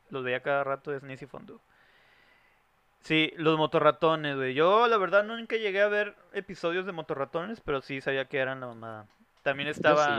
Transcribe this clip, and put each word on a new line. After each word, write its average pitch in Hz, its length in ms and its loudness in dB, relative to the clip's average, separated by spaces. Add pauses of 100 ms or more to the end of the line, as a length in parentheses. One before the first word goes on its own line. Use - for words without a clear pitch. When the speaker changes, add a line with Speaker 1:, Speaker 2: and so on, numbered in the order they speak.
(100)
Speaker 1:
los 135 120 -6
veía 127 180 -2
cada 139 220 0
rato, 139 320 -6
es 135 80 -8
Nisi 135 240 -14
Fondue. - 320 -18 (1400)
Sí, 156 380 2
los 160 200 4
motorratones, 151 800 2
güey. 131 180 -2
Yo, 190 320 6
la 233 120 4
verdad, 190 260 2
nunca 226 320 -6
llegué 202 260 -2
a 208 60 4
ver 208 260 -2 (180)
episodios 185 540 -4
de 196 60 -6
motorratones, 165 680 -6
pero 143 200 -4
sí 135 200 -8
sabía 135 260 -2
que 143 120 -4
eran 131 220 -4
la 127 80 -10
mamada. 110 380 -14 (360)
También 143 240 -2
Speaker 2:
Yo 151 80 -2
sí, - 60 -8
Speaker 1:
estaban, 147 380 4